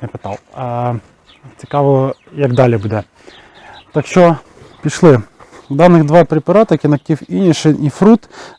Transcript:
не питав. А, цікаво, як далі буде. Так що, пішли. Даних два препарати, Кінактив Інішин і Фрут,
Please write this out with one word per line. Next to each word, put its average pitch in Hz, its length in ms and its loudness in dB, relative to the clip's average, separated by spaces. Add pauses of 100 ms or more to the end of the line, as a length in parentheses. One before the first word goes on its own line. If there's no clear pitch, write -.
не 127 60 -12
питав. - 300 -14 (180)
А, 123 380 -8 (600)
цікаво, 139 580 -2 (180)
як 139 200 -4
далі 123 240 0
буде. 101 260 -6 (880)
Так 151 140 -4
що, 170 300 2 (460)
пішли. 147 380 2 (500)
Даних 160 340 4
два 156 200 2
препарати, 170 520 0
Кінактив 147 520 -4
Інішин 165 560 -2
і 143 60 -2
Фрут, - 380 2 (300)